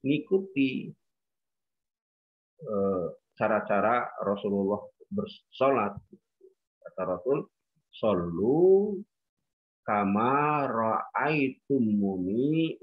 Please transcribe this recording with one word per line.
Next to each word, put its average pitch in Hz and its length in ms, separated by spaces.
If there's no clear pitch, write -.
ngikuti, 139 880
eh, 98 400
cara-cara 107 800
Rasulullah 101 640
bersolat. 104 880
Kata - 240
Rasul, 92 400
"Shollu 139 1120
kama 123 880
ra'aitumuni 113 2000